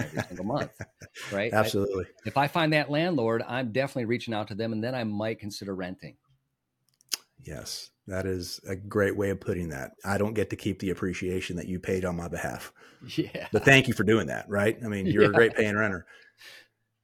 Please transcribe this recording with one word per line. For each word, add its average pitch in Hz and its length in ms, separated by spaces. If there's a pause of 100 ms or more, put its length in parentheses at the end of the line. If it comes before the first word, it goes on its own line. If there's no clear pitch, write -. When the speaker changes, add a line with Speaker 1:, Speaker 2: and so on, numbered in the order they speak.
Speaker 1:
every 76 240
single 90 160
month," 123 260 (320)
Speaker 2:
<laughs> - 300
Speaker 1:
right? 101 200
I, 101 40
Speaker 2:
Absolutely. 98 480 (220)
Speaker 1:
if 104 100
I 139 100
find 156 280
that 147 160
landlord, 143 580
I'm 120 240
definitely 131 320
reaching 117 300
out 107 140
to 107 60
them, 113 180
and 110 120
then 131 100
I 123 80
might 110 380
consider 101 340
renting. 92 420 (1300)
Speaker 2:
Yes, - 460 (160)
that 95 200
is 92 420
a 98 80
great 98 400
way 98 140
of 95 100
putting 87 300
that. 67 220 (120)
I 98 140
don't 104 160
get 104 160
to 104 60
keep 98 220
the 95 120
appreciation 90 640
that 80 100
you 92 140
paid 92 240
on 90 100
my 85 140
behalf. 76 440 (440)
Speaker 1:
Yeah. 120 360
Speaker 2:
But 104 120
thank 135 240
you 117 60
for 104 100
doing 104 240
that, 58 200
right? 107 360
I 113 40
mean, 98 180
you're 104 180
a - 40
Speaker 1:
Yeah. 101 40
Speaker 2:
great 113 240
paying 104 200
renter. 101 300 (960)